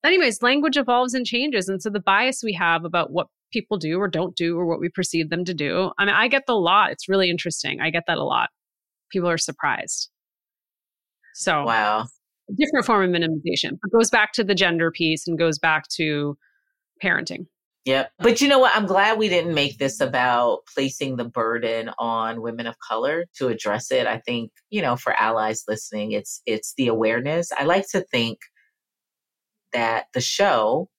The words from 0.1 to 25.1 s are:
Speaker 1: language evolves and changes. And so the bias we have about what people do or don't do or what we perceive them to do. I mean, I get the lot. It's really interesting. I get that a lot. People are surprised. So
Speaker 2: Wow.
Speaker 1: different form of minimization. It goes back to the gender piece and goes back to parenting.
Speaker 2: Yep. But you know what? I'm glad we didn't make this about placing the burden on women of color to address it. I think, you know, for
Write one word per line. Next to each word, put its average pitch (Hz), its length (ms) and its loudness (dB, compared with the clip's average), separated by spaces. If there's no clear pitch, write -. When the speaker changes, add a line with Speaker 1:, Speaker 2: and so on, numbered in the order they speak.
Speaker 1:
language 277 340 2
evolves 247 360 2
and 254 140 -2
changes. 240 420 -2
And 190 140 -4
so 214 80 -4
the 208 80 -4
bias 214 460 2
we 214 80 -2
have 165 320 0
about 170 260 -2
what 165 160 -2
people 208 260 -4
do 160 200 -2
or 202 100 -2
don't 170 260 -4
do 170 240 -2
or 180 80 -2
what 165 140 -2
we 175 80 -4
perceive 165 420 -2
them 170 140 -4
to 180 100 -4
do. 156 440 -2
I 196 60 0
mean, 202 100 2
I 220 140 4
get 269 180 0
the 240 100 2
lot. 190 340 4
It's - 180 -12
really 190 220 4
interesting. 160 500 -4
I 160 100 0
get 170 160 -2
that 165 120 0
a 147 60 -2
lot. - 260 0
People 175 180 0
are 165 100 2
surprised. - 680 -4
So 151 300 0
Speaker 2:
Wow. 110 420 2
Speaker 1:
different 294 280 2
form 208 180 4
of 180 80 2
minimization. 165 760 -2
It 202 80 -4
goes 226 180 4
back 214 220 2
to 220 120 -2
the 196 100 0
gender 170 360 2
piece 160 360 -2
and 165 120 -2
goes 160 200 2
back 156 380 0
to 147 400 -2
parenting. 175 440 -4
Speaker 2:
Yep. 135 340 0
But 226 220 4
you 277 60 4
know 277 140 6
what? 247 160 6
I'm 214 100 2
glad 196 320 4
we 214 100 2
didn't 170 260 2
make 143 240 0
this 135 220 -2
about 123 600 2
placing 135 440 -4
the 120 80 -4
burden 113 720 -2
on 113 420 -2
women 117 280 -8
of 113 100 -10
color 139 460 -2
to 131 100 -2
address 110 420 -4
it. 127 160 2
I 110 120 -2
think, 120 340 -6
you 208 100 -4
know, 127 140 0
for 123 200 -2